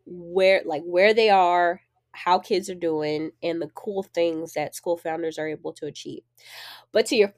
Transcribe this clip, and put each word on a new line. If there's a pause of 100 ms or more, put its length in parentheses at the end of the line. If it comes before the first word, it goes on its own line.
where,
like,
where
they
are, (280)
how
kids
are
doing, (140)
and
the
cool
things
that
school
founders
are
able
to
achieve. (680)
But
to
your